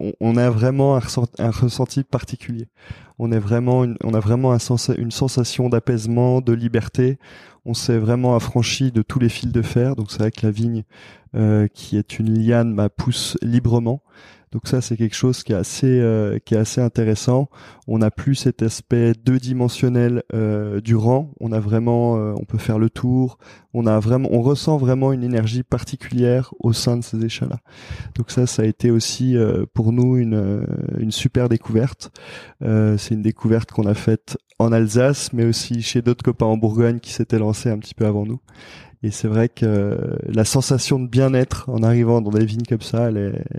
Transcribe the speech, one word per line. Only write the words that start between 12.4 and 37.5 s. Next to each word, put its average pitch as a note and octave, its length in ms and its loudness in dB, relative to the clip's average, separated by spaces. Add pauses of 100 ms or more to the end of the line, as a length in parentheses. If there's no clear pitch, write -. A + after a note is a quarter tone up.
bah, G2+ 140 0
pousse - 520 -4
librement. A#2 640 0 (480)
Donc - 180 -8
ça, B2+ 100 2
c'est A#2+ 160 -4
quelque A2 200 -2
chose B2+ 280 0
qui - 80 -4
est G#2+ 40 2
assez, B2+ 440 0
euh, A2 460 0
qui - 80 -2
est A2 40 2
assez A2 220 0
intéressant. B2 720 0 (380)
On A2+ 100 -2
n'a A2 120 4
plus - 260 -2
cet - 260 -2
aspect A#2 500 0 (140)
deux-dimensionnel, B2 1000 0 (100)
euh, G#2 460 -2
du A2+ 160 2
rang. B2+ 360 2 (100)
On A2+ 100 -4
a A2 80 0
vraiment, A#2 560 2
euh, G#2+ 240 -2
on - 60 -8
peut A2 140 -4
faire G#2+ 200 -2
le A2+ 100 2
tour. B2+ 480 -2 (360)
On A#2 120 -2
a A2 140 4
vraiment, B2 320 0
on A#2 100 2
ressent C#3+ 360 2
vraiment C3 340 2
une B2+ 120 -2
énergie A#2+ 400 0
particulière B2 960 -2
au A#2+ 100 2
sein A#2+ 240 0
de A#2+ 80 -4
ces A2 220 -4
échalas. - 340 -6 (560)
Donc - 160 -4
ça, B2 160 2
ça - 140 -2
a A2 40 2
été A2 260 2
aussi, B2 440 0
euh, A2 380 2
pour A2+ 180 2
nous B2 240 2
une, A2+ 200 0
euh, G2+ 300 -2 (340)
une A2 120 -2
super - 380 0
découverte. A2+ 680 -2 (440)
Euh, G#2+ 360 2
c'est A2+ 180 -4
une G#2+ 80 -4
découverte A2 500 0
qu'on G#2+ 140 0
a G#2 60 2
faite - 440 -2 (220)
en A#2 120 2
Alsace, A#2 640 2
mais A#2 120 0
aussi A#2 360 -2
chez A#2+ 200 -2
d'autres A#2+ 220 0
copains A#2+ 220 0
en A2 120 2
Bourgogne A#2 420 2
qui - 120 -16
s'étaient A#2 280 -2
lancés G#2+ 300 -2